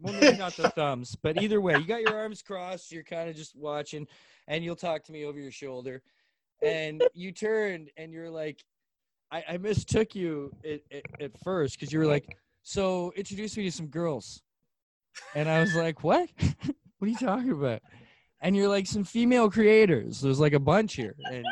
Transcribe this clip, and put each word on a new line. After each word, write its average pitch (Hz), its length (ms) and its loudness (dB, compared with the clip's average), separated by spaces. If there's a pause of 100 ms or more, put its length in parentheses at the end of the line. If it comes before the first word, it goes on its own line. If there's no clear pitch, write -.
Well, 190 140 -6
maybe 240 240 8
not 185 180 -6
the 156 140 2
thumbs, 135 520 -2
but 160 200 0
either 214 180 2
way, 180 160 2
you 151 80 2
got 226 160 -4
your 214 160 0
arms 214 260 -8
crossed. 180 480 -10
You're 165 120 -14
kinda 165 320 -8
just 151 200 -16
watching, 147 520 -8 (400)
and 160 180 -4
you'll 170 120 -6
talk 160 280 -6
to - 80 -20
me 151 140 -10
over 147 120 -10
your 139 120 -12
shoulder. 131 500 -12 (640)
And 156 400 -2 (120)
you 180 180 -12
turned, 208 680 -4
and 160 160 -14
you're 165 160 -12
like, 156 340 -8 (680)
I, 160 160 -8
I 165 120 -6
mistook 214 560 0
you 156 360 -6 (140)
at, 151 160 -8 (100)
at, 139 120 -14 (180)
at 143 240 -12
first 170 340 -2
'cause 143 140 -10
you 156 60 0
were 156 80 4
like, 143 280 0 (280)
"So 185 520 -2
introduce 202 440 -8
me 208 60 -2
to 185 80 -2
some 156 160 -8
girls." 151 540 -6 (920)
And 151 160 -2
I 160 100 4
was 160 160 4
like, 165 260 -2
"What? 277 320 2
<laughs> - 60 -6 (580)
What 196 80 -2
are 220 40 0
you 233 80 -2
talking 247 340 0
about?" 139 300 -2 (580)
And 185 160 2
you're 196 140 4
like, 196 160 0
"Some 208 180 -2
female 233 460 4
creators. 208 720 6
There's, 135 180 4
like, 151 140 6
a 147 40 8
bunch 170 360 4
here." 107 200 -6 (160)
And 123 220 -8